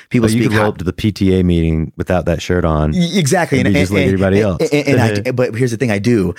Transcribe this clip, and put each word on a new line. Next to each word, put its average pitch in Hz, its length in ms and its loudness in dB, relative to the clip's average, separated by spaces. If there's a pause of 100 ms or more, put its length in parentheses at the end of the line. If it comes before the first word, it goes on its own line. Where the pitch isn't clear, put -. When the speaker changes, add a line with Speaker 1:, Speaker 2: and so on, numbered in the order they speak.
(100)
Speaker 1:
people 113 180 2
Speaker 2:
But 110 60 2
you 120 80 2
Speaker 1:
speak 117 80 0
Speaker 2:
could 107 60 0
roll 107 100 2
Speaker 1:
hi- - 40 0
Speaker 2:
up - 80 -10
to 85 60 -8
the 87 80 -2
P 107 200 -2
T 95 260 2
A 92 60 2
meeting 82 520 0
without 87 300 -2
that 82 160 0
shirt 90 220 0
on 76 280 0
Speaker 1:
Y-, 175 220 0
exactly. 160 440 0
Speaker 2:
and - 100 0
Speaker 1:
And, 98 60 2
Speaker 2:
be 85 60 2
just 90 100 0
Speaker 1:
and, 104 80 0
Speaker 2:
like 95 80 2
Speaker 1:
and, 95 80 2
Speaker 2:
everybody 95 260 2
Speaker 1:
and, 110 60 2
Speaker 2:
else. 101 260 -2
Speaker 1:
and, 147 160 0
and 127 120 2
Speaker 2:
<laughs> 107 280 0
Speaker 1:
I, - 40 -2
but 120 220 -2
here's 120 160 0
the 110 60 -4
thing 120 140 -2
I 101 80 0
do, 101 400 0